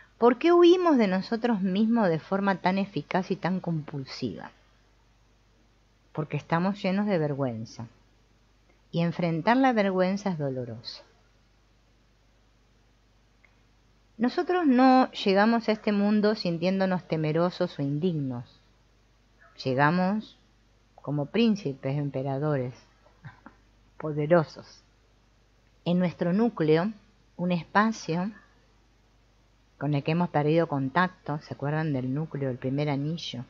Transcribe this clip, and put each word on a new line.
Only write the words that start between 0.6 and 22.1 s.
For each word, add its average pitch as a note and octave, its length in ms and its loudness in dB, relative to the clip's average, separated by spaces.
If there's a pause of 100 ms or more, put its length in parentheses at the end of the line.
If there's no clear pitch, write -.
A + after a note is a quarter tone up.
de A3 100 4
nosotros G#3 540 -2
mismos G#3 480 2
de D#3+ 100 0
forma G3 420 -2
tan F#3 160 0
eficaz F#3+ 540 -4
y F3+ 40 0
tan F3+ 240 -2
compulsiva? C#3+ 920 -8 (1600)
Porque D3+ 240 -6
estamos F3+ 440 -2
llenos G3 260 -2
de G3 100 0
vergüenza. C3 680 -4 (1040)
Y E3 100 -2
enfrentar E3+ 560 0
la C4 160 4
vergüenza G3 560 0
es E3+ 80 -4
doloroso. B2+ 680 -8 (3250)
Nosotros E4+ 500 0
no C4 440 6
llegamos G#3+ 560 2
a A3 40 2
este G#3+ 200 -2
mundo G#3 440 2
sintiéndonos F#3 720 -2
temerosos E3 720 -2
o - 20 -6
indignos. C#3 800 -4 (1040)
Llegamos F3 720 0 (580)
como C#3+ 300 -4
príncipes, D3 720 -2
emperadores, C#3 760 -4 (1200)